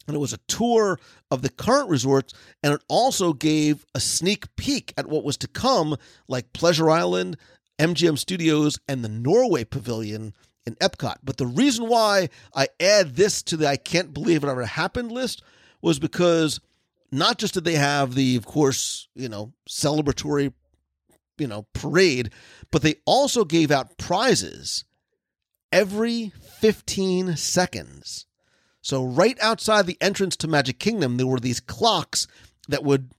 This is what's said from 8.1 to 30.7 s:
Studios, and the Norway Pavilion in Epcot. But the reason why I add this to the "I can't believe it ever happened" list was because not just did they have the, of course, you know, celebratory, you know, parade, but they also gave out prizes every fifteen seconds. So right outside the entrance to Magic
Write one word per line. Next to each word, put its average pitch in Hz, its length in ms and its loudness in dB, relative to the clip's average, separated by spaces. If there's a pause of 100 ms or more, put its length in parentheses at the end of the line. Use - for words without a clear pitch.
Studios, 156 720 0
and 131 160 -6
the 110 60 -6
Norway 143 540 2
Pavilion 110 680 -8 (320)
in 113 100 -10
Epcot. 143 480 -4
But 135 140 -8
the 131 100 -2
reason 226 400 0
why 208 420 2 (240)
I 135 140 0 (120)
add 180 360 4
this 180 280 2
to 170 140 -4
the 151 100 2
"I 139 100 2
can't 170 360 -4
believe 151 300 0
it 143 60 -2
ever 127 160 -4
happened" 196 460 -6
list 247 300 -6 (400)
was 147 180 0
because 165 600 2 (520)
not 180 260 0
just 208 160 -4
did 180 100 -2
they 160 120 0
have 143 400 0
the, 127 200 2
of 117 100 -4
course, - 680 -2
you 127 160 -8
know, 107 240 -12 (160)
celebratory, 147 800 -2 (880)
you 147 100 -4
know, 107 260 -10
parade, 143 580 0 (400)
but 156 100 2
they 151 140 2 (100)
also 240 400 2
gave 156 240 2
out 135 280 -2
prizes - 880 -2 (840)
every 208 600 0 (280)
fifteen 185 760 2
seconds. 80 880 -4 (560)
So 131 220 -4
right 160 360 2
outside 214 460 2
the 175 160 -6
entrance 190 360 0
to 156 100 -6
Magic 139 320 0